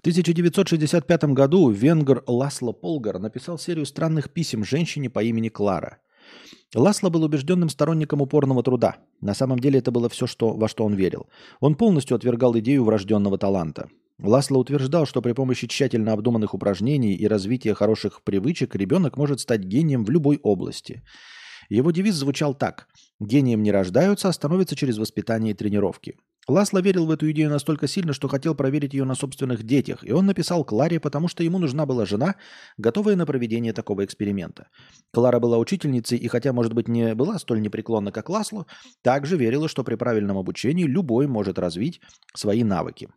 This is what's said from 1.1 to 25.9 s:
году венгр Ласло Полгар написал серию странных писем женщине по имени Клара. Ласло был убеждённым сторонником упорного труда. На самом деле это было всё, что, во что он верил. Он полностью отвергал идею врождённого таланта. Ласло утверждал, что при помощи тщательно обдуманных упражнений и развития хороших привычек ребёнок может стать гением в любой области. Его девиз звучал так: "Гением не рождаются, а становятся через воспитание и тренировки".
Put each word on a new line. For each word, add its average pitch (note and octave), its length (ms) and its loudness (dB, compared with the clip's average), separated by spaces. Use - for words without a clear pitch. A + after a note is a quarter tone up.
году C#3 380 6
венгр C3+ 560 4
Ласло B2 460 -2
Полгар A2 460 -6
написал B2 400 -10
серию D#3+ 280 -4
странных D#3+ 420 -2
писем C3 340 -2
женщине D3 460 -2
по G#2+ 140 -2
имени A2+ 260 0
Клара. G2+ 480 -2
Ласло F#3 340 4
был E3 140 2
убеждённым D#3 480 0
сторонником D3+ 500 0
упорного C3+ 420 2
труда. A#2+ 360 2
На G2+ 100 -2
самом C3 280 0
деле C3+ 180 4
это B2+ 120 2
было A#2+ 200 0
всё, - 160 -4
что, A2+ 260 -2
во A2 160 0
что A2 160 -4
он G#2 80 0
верил. F#2+ 360 -2
Он D3 160 4
полностью E3 420 2
отвергал A#2+ 420 2
идею B2+ 260 2
врождённого G2+ 540 2
таланта. F#2+ 500 -2
Ласло C3 360 2
утверждал, C#3 480 -2
что A#2+ 160 -4
при A#2+ 100 -2
помощи B2+ 340 -2
тщательно A#2 460 0
обдуманных G#2+ 400 0
упражнений G2+ 600 0
и G#2 120 -2
развития G#2+ 460 0
хороших G#2 520 0
привычек G#2+ 520 -2
ребёнок B2 400 0
может C#3+ 240 -2
стать A2+ 220 -2
гением B2 420 0
в G2+ 60 -2
любой D3 320 2
области. F#2+ 600 -2
Его C3 220 2
девиз F#3+ 240 0
звучал C#3 360 -2
так: - 360 -6
"Гением A#2 420 2
не G#2 100 4
рождаются, B2+ 560 2
а E3+ 40 0
становятся E3 440 -2
через B2 220 -2
воспитание A2 540 -2
и F#2+ 40 -6
тренировки". G2+ 640 -2